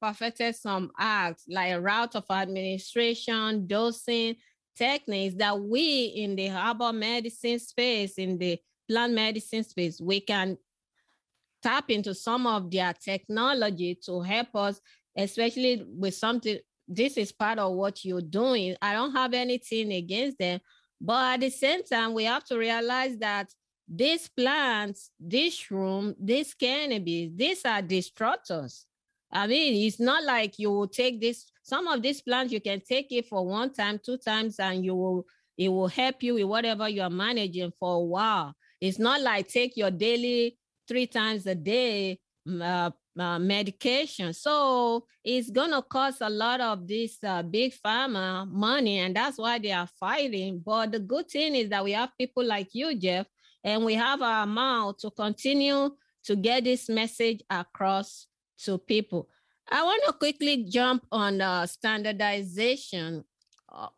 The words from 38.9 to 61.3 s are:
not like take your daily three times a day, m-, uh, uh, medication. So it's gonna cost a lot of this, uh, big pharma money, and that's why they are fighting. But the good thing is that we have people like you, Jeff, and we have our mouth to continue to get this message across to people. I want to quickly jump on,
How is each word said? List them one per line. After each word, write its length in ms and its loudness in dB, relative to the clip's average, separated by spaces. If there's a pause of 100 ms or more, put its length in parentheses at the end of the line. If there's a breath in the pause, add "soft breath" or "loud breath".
not 240 4
like 260 2
take 300 0
your 140 2
daily 640 2 (300)
three 180 0
times 400 0
a 80 0
day, 640 0 (280)
m-, 140 -4
uh, 300 0 (280)
uh, 180 0
medication. 960 0
So 720 2 (180)
it's 260 -2
gonna 320 2
cost 400 0
a 80 -2
lot 320 0
of 260 -2
this, 360 -4
uh, 200 -2
big 300 0 (120)
pharma 640 0
money, 500 2
and 160 0
that's 220 0
why 220 0
they 120 -2
are 180 -2 (100)
fighting. 640 -2
But 260 0
the 80 -2
good 280 -2
thing 280 0
is 140 0
that 140 0
we 80 0
have 260 0
people 280 -2
like 280 -2
you, 240 -2
Jeff, 300 0 (360 soft breath)
and 200 0
we 120 2
have 260 2
our 240 2
mouth 540 0
to 120 -8
continue 840 2 (280 soft breath)
to 120 0
get 280 2
this 260 0
message 600 0
across 800 -2 (360)
to 140 0
people. 500 0 (440)
I 120 4
want 220 4
to 80 2
quickly 500 0
jump 480 2
on, 300 2